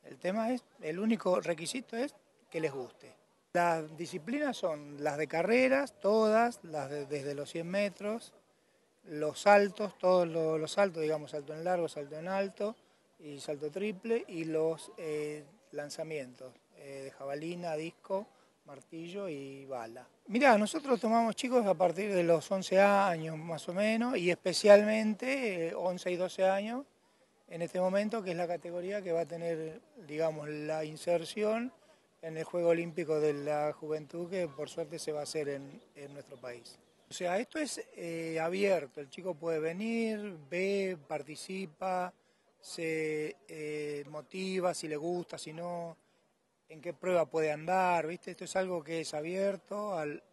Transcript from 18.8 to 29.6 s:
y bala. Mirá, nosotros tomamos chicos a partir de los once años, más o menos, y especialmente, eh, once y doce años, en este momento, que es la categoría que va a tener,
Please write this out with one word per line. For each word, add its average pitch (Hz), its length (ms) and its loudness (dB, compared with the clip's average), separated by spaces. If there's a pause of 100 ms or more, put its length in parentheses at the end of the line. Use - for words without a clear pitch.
y 139 380 -10
bala. 123 420 -10 (200)
Mirá, 240 300 8
nosotros 262 440 2
tomamos 226 340 2
chicos 240 320 2
a 190 60 6
partir 180 400 2
de 180 100 4
los 165 260 4
once 190 300 4
años, 190 580 4
más 160 300 -8
o 180 60 -6
menos, 220 440 2
y 175 140 4
especialmente, 214 1400 6
eh, 165 80 -4
once 180 340 -2
y 180 60 0
doce 185 320 2
años, 214 380 0 (680)
en 170 120 -4
este 180 180 -2
momento, 208 400 2
que 185 80 -6
es 165 80 -2
la 175 80 0
categoría 175 560 -4
que 180 100 -4
va 165 100 2
a 165 40 0
tener, 165 560 -6 (240)